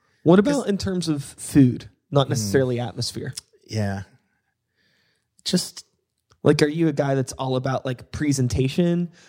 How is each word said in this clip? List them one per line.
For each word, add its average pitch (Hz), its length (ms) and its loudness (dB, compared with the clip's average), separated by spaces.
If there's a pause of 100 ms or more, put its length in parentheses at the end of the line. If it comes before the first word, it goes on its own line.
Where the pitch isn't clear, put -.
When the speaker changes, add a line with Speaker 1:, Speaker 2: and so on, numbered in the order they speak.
(240)
Speaker 1:
What 175 160 8
about 262 220 2
Speaker 2:
'Cause - 80 -6
Speaker 1:
in 202 80 0
terms 180 300 -4
of 143 160 -4
food, - 680 2 (220)
not 139 160 2
Speaker 2:
Mm. - 40 -4
Speaker 1:
necessarily 120 480 0
atmosphere? 120 540 -8 (340)
Speaker 2:
Yeah. 101 360 -4 (1400)
Just - 400 -4 (600)
Speaker 1:
Like, 151 180 4
are 151 60 4
you 165 200 0
a 147 60 0
guy 143 220 0
that's 135 180 -2
all 131 220 -4
about, 131 320 -4
like, - 240 -10
presentation, 151 1000 0 (200)